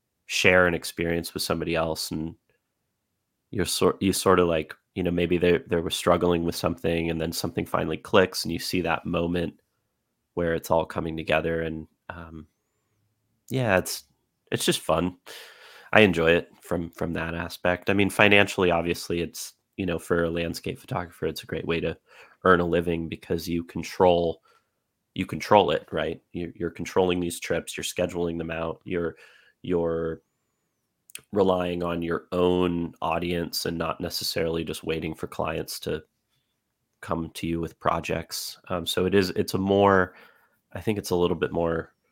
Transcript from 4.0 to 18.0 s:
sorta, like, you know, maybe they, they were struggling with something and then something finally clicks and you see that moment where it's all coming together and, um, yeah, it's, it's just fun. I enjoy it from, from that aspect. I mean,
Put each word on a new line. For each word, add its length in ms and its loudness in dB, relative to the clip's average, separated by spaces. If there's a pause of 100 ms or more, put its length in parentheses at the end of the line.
sorta, 320 6
like, 300 -2 (200)
you 80 -2
know, 80 0
maybe 260 0
they, 300 4
they 100 0
were 120 -2
struggling 540 2
with 120 -2
something 540 -2
and 100 -4
then 120 -4
something 340 -6
finally 320 -2
clicks 460 2
and 80 -6
you 80 -4
see 220 -4
that 240 -2
moment 540 -2 (760)
where 180 0
it's 180 -4
all 140 2
coming 320 -6
together 440 -2
and, 260 -8 (220)
um, 380 -16 (1040)
yeah, 280 2
it's, 260 -2 (480)
it's 140 -2
just 140 0
fun. 380 0 (760)
I 80 10
enjoy 300 6
it 180 2 (120)
from, 300 -6
from 220 -6
that 220 -6
aspect. 540 -2
I 40 2
mean, 160 4